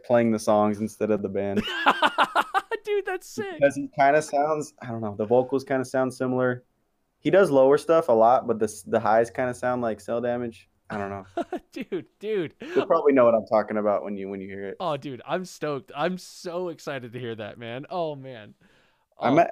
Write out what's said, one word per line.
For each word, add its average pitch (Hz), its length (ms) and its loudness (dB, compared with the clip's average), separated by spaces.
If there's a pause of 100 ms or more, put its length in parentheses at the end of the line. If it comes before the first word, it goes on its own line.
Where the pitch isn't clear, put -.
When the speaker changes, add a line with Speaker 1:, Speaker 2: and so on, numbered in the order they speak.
Speaker 1:
playing 117 280 4
the 110 60 0
songs 104 420 4
instead 107 300 -2
of 104 120 0
the 101 60 -2
band. 98 380 -2
Speaker 2:
<laughs> - 1200 -2
Dude, 403 200 -2
that's 370 240 -8
sick. - 180 -10 (120)
Speaker 1:
Because 139 160 2
he 139 140 -8 (100)
kinda 143 240 4
sounds, 151 580 -2
I 123 60 -14
don't 117 140 -8
know, 104 160 -6
the 107 100 -2
vocals 127 380 2
kinda 131 200 -2
sound 127 300 -2
similar. 127 500 -2 (540)
He 151 120 -4
does 180 200 6
lower 135 280 6
stuff 165 300 2
a 123 40 4
lot, 113 340 6
but 113 140 -2
the 110 60 0
s-, - 160 -8
the 110 180 0
highs 113 300 4
kinda 127 240 -4
sound 123 280 -4
like 110 180 -4
Cell 117 200 -6
Damage. 120 480 -6 (200)
I 110 100 -8
don't 98 120 -6
know. 98 160 -12 (460)
Speaker 2:
<laughs> - 0 -
Dude, 202 340 -10 (140)
dude. 202 400 -6
Speaker 1:
You'll 339 260 -2
probably 156 260 4
know 131 120 6
what 117 100 6
I'm 110 120 0
talking 107 300 0
about 104 280 0
when 104 120 -8
you, 98 120 -10
when 98 120 -8
you 95 80 -12
hear 98 180 -12
it. 95 120 -10
Speaker 2:
Oh, 160 180 -4
dude, 131 300 -12
I'm 170 180 -6
stoked. 147 520 -8
I'm 175 200 -4
so 180 520 -10
excited 135 440 -10
to 123 60 -10
hear 117 160 -8
that, 104 240 -12
man. 120 320 -12
Oh, 165 240 -6
man. 131 400 -18 (640)
Speaker 1:
I 117 120 0
Speaker 2:
Oh. 135 40 4
Speaker 1:
might, 165 180 4